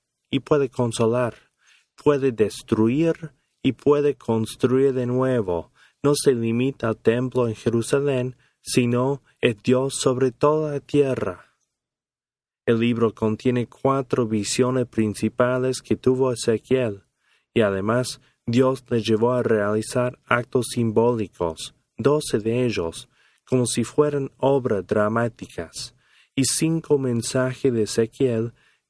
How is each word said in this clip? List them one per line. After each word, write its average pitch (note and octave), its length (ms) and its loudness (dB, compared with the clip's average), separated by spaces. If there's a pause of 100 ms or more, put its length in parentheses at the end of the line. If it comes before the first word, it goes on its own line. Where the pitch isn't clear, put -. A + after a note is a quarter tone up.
(300)
y C3+ 100 -2
puede C#3 300 0
consolar, A#2+ 680 -2 (640)
puede C3+ 300 2
destruir A#2 1000 0 (280)
y C3+ 120 0
puede C#3+ 420 2
construir B2+ 800 0
de B2+ 120 -4
nuevo. A#2+ 640 -2 (340)
No C#3+ 120 2
se C#3+ 180 2
limita A#2 560 -2
al A2 80 -2
templo B2 500 0
en A2+ 60 -4
Jerusalén, B2+ 840 -2 (240)
sino B2+ 640 -2 (180)
es A#2+ 220 0
Dios C3 320 2
sobre B2+ 380 0
toda D3+ 400 0
la C#3+ 80 -6
tierra. C3 760 -2 (1120)
El A#2 140 2
libro A2+ 340 0
contiene A2+ 540 -2
cuatro C3+ 580 -2
visiones B2 640 0
principales B2 960 -2
que - 120 -2
tuvo C3 360 2
Ezequiel, A2+ 720 -2 (500)
y A#2 80 2
además G#2 580 0 (280)
Dios C3 420 2
le A#2 140 0
llevó A2+ 300 2
a B2 100 0
realizar A2 800 0
actos A#2+ 440 -2
simbólicos, A2+ 1080 -2 (220)
doce C#3 420 0
de A#2 260 -2
ellos, G2 440 -6 (360)
como B2+ 220 0
si A#2+ 160 -2
fueran C#3+ 540 -2
obras B2 500 0
dramáticas, G#2+ 1080 -4 (400)
y C3+ 120 0
cinco D#3+ 520 0
mensajes B2+ 760 -2
de A2+ 120 0
Ezequiel A2+ 720 -2 (360)